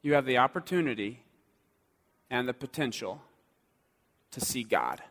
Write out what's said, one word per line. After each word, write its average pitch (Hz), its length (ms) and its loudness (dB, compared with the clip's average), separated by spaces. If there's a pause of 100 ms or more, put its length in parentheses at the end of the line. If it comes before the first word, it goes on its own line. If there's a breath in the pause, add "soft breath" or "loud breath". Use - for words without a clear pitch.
you 147 120 2
have 139 120 4
the 127 120 4
opportunity 127 840 0 (1080)
and 127 180 0
the 123 60 -4
potential 123 680 -6 (1080)
to 131 80 -10
see 120 240 -2
God. 64 360 0 (100)